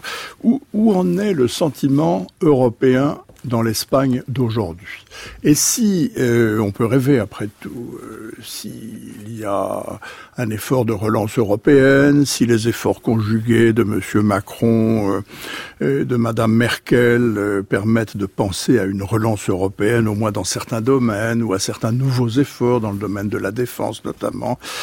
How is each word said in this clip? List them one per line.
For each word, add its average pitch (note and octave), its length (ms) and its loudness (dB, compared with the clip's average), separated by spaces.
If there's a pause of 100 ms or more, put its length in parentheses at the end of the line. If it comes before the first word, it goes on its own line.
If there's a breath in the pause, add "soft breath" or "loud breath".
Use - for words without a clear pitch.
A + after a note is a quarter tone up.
(420 loud breath)
Où, B3+ 200 0 (100)
où G#3+ 220 2
en F3+ 240 0
est G3+ 160 0
le B2+ 120 2
sentiment C#3+ 440 -2 (500)
européen C3 800 2 (260)
dans A#2 180 0
l'Espagne B2+ 640 0
d'aujourd'hui ? A2 760 -4 (380 loud breath)
Et D3 140 4
si, F#3+ 640 0
euh, A#2 420 2
on G2+ 100 0
peut A#2 140 -2
rêver B2+ 340 2
après G#2 300 -6 (120)
tout, - 400 -12
euh, A2 300 -14 (140)
s'il A2 920 -14
y G#2+ 60 -10
a G2 560 -4 (380 loud breath)
un A2+ 140 -2
effort A#2 340 0
de A2+ 80 0
relance A2 440 0
européenne, C#3 880 6
si C3 220 0
les A#2 220 2
efforts - 340 -2
conjugués A2+ 680 2
de A2+ 100 2
Monsieur G#2 400 0
Macron, A2 880 0
euh, G2 100 -2 (600 loud breath)
euh, C#3 220 0
de B2+ 100 -2
Madame A2+ 380 0
Merkel, A#2+ 840 2
euh, G2+ 280 0
permettent A2 520 0
de G2+ 100 -2
penser G#2+ 520 0
à F#2+ 60 0
une G2 180 -4
relance A2 480 -2
européenne, G2+ 560 0
au G#2+ 80 0
moins G#2+ 160 0
dans G2+ 140 -4
certains - 360 -6
domaines, A#2 640 0
ou G2 120 0
à G2 40 0
certains A2+ 320 -4
nouveaux B2 380 0
efforts B2 520 0
dans G#2+ 120 -4
le G2 60 -6
domaine G2+ 300 -6
de G2+ 100 -4
la G2+ 120 -4
défense A2+ 540 -6
notamment, A#2 560 -6 (220 loud breath)